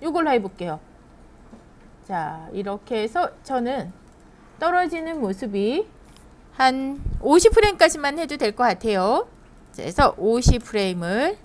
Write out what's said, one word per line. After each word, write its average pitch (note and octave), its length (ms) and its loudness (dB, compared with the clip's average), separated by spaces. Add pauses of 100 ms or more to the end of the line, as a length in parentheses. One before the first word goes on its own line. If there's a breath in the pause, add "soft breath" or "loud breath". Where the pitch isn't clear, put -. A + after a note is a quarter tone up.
요걸로 D#4 280 0
해볼게요. F#3 500 -2 (1300)
자, D#3+ 460 -8
이렇게 G3+ 500 -6
해서 D4 280 -2 (120)
저는 B3 500 -4 (680)
떨어지는 E4 640 -2
모습이 G#3 640 -2 (680)
한 C4+ 480 0 (180)
오십 E4+ 320 6
프레임까지만 D#4+ 680 2
해도 D4 180 -6
될 G#3+ 200 -2
것 - 80 0
같아요. A3 640 0 (480)
그래서 E3+ 400 2
오십 A#3 480 2
프레임을 G3 800 -2